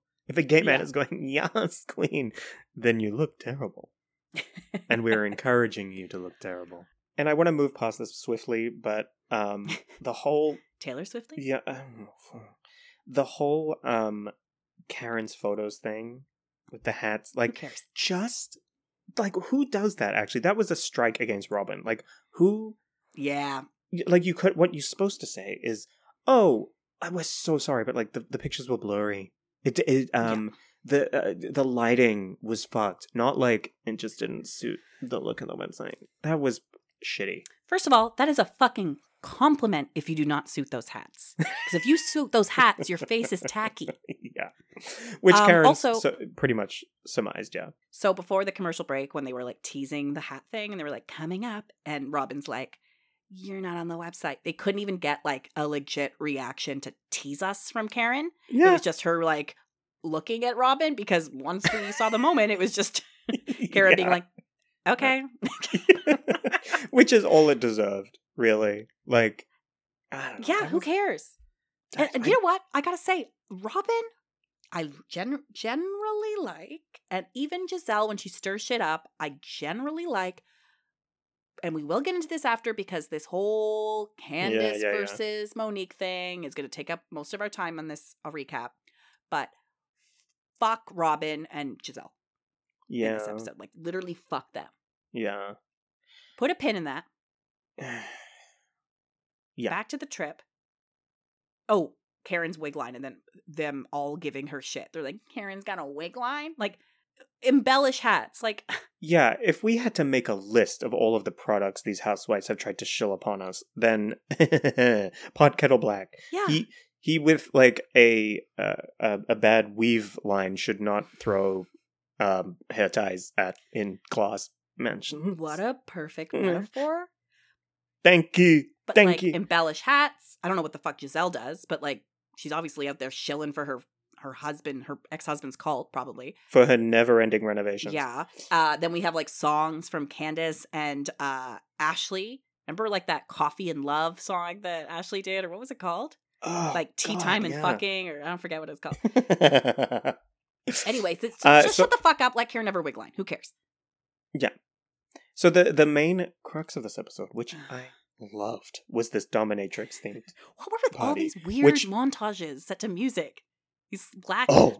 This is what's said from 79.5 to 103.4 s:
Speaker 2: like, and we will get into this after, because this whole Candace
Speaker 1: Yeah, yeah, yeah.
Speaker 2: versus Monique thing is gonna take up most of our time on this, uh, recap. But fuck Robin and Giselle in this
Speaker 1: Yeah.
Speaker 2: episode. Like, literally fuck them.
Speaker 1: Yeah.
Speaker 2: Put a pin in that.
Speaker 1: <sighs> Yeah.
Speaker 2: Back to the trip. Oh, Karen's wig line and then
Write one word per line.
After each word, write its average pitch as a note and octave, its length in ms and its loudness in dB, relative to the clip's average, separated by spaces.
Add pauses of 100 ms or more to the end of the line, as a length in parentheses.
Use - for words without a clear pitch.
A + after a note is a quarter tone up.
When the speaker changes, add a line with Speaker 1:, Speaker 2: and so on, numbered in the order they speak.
Speaker 2:
like, F#3 360 -4 (1200)
and E3 120 -6
we D#3 80 -8
will E3+ 200 -2
get F4+ 120 -4
into E4 140 -4
this E4 160 -8
after, A#3 300 -2
because F#3 340 -8
this D3+ 180 -8
whole G#3+ 920 -2
Candace A2 640 -2
Speaker 1:
Yeah, G#2+ 80 0
yeah, G#2 40 0
yeah. G2+ 60 -2
Speaker 2:
versus G#3+ 560 -8
Monique G#3 380 -8
thing F3+ 500 -8
is C#3 100 -12
gonna C#3 140 -10
take D3+ 220 -12
up E3+ 200 -8
most D3 240 -12
of G3 60 -10
our G#3 80 -6
time E3+ 300 -8
on D#3 100 -12
this, - 260 -16 (100)
uh, D3+ 60 -12
recap. C3 400 -10 (600)
But C#3+ 180 -4 (1120)
fuck A3+ 220 0 (100)
Robin D#3 580 -2
and C#3+ 340 -10
Giselle - 280 -18 (800)
in A#2+ 100 -4 (140)
this G#2+ 120 -6
Speaker 1:
Yeah. G#2+ 60 -8
Speaker 2:
episode. A2 260 -14
Like, G#2 160 -20
literally F3 400 -10
fuck - 380 -12
them. - 160 -14 (440)
Speaker 1:
Yeah. G2+ 420 -6 (800)
Speaker 2:
Put C#4 140 -2
a F4+ 40 -2
pin A#3+ 220 -4
in E3+ 80 -6
that. C#3+ 200 -8 (720)
Speaker 1:
<sighs> - 60 -14 (1700)
Yeah. C3+ 140 -4
Speaker 2:
Back F#3+ 200 -4
to D4 60 -6
the C#4+ 100 -12
trip. - 360 -10 (1300)
Oh, F#3+ 260 0 (300)
Karen's E3 340 -6
wig D3 180 -10
line B2+ 180 -10
and C3 100 -14
then B2 120 -16 (300)